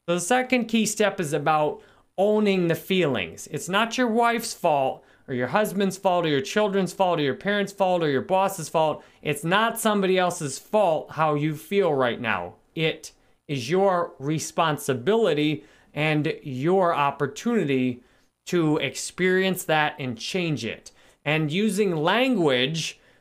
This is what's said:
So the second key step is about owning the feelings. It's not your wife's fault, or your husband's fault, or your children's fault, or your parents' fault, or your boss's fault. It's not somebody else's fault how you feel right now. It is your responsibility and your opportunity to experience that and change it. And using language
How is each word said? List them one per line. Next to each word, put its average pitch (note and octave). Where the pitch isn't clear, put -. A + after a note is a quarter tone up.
So F3
the F3
second B3+
key A3
step G3+
is D#3
about D3+
owning G3+
the E3
feelings. C3+
It's -
not A3
your B3+
wife's A#3
fault, C#3
or C#3
your B2
husband's G3
fault, F3+
or D#3
your C#3
children's G3
fault, F3+
or D3
your C3
parents' G3
fault, F3+
or D#3
your C3
boss's F#3+
fault. D#3
It's D3
not G#3+
somebody G3
else's E3+
fault E3+
how D3+
you D3
feel F#3+
right A#2+
now. F#2+
It D#3+
is C3
your F#3
responsibility D3+
and D3+
your E3
opportunity C#3
to D#3+
experience F#3
that D3+
and B2+
change D#3+
it. G2
And D3+
using G3
language D#3+